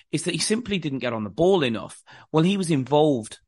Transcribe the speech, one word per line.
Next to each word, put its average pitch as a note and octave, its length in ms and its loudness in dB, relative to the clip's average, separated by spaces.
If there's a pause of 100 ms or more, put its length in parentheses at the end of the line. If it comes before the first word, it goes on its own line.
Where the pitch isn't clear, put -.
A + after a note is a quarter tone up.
(120)
is D#3 120 -4
that F3 100 -4
he E3+ 60 -4
simply G#3 380 -2
didn't D3 220 -4
get A#2+ 140 -4
on A2 120 -4
the G#2 40 -8
ball E3+ 340 2
enough. A2+ 380 -6 (300)
Well, D#3 120 4
he G3 140 2
was F3 140 -2
involved C#3 760 2